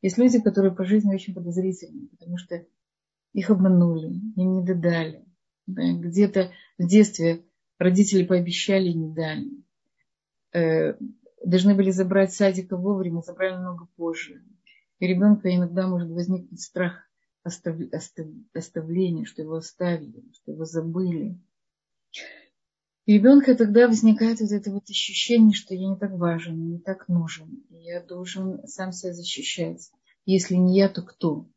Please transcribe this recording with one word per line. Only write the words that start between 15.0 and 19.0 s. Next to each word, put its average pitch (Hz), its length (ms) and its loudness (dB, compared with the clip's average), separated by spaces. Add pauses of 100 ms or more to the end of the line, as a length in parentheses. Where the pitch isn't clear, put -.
И 185 80 -2
ребёнка 190 460 2
иногда 180 340 -2
может 175 220 -4
возникнуть 175 520 -6
страх - 480 -6 (340)
остав-, 170 480 -10
остав-, 160 420 -12 (200)
оставления, 165 720 -4